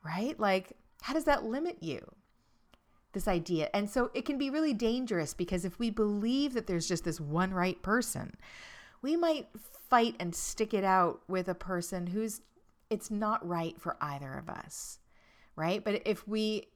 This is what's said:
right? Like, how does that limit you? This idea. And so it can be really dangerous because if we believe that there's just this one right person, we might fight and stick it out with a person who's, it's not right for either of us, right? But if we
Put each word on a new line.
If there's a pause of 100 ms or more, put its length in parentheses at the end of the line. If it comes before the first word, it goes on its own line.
right?
Like, (280)
how
does
that
limit
you? (1120)
This
idea.
And
so
it
can
be
really
dangerous
because
if
we
believe
that
there's
just
this
one
right
person, (680)
we
might (420)
fight
and
stick
it
out
with
a
person
who's, (480)
it's
not
right
for
either
of
us, (580)
right?
But
if
we